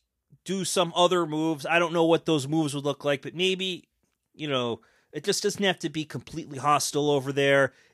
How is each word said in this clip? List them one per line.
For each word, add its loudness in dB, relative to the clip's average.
do -2
some 0
other 4
moves, -2
I 0
don't 2
know 4
what 4
those 0
moves 0
would -6
look -4
like, 0
but -14
maybe, -2
you -10
know, -2
it -10
just -2
doesn't -2
have 0
to -6
be -6
completely -12
hostile 2
over 0
there 4